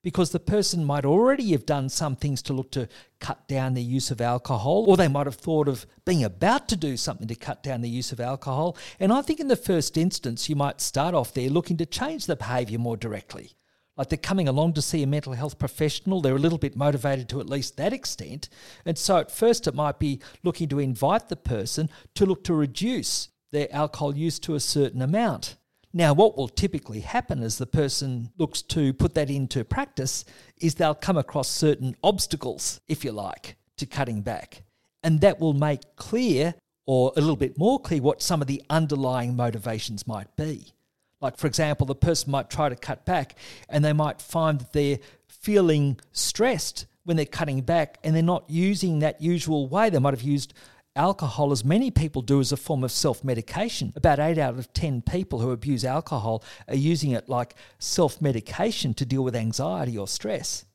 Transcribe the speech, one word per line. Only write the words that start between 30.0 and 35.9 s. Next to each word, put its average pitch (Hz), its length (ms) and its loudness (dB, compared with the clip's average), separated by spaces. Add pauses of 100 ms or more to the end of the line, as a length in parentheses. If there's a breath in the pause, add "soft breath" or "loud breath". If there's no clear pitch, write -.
is 165 140 2
they'll 156 180 2
come 175 240 0
across 139 320 -2
certain 131 540 2
obstacles, 156 840 -2
if 151 160 -4
you 120 80 -4
like, 101 420 -10 (220)
to 139 100 -8
cutting 120 340 -4
back. - 440 -10 (400)
And 160 160 4
that 165 180 6
will 160 140 2
make 143 420 -2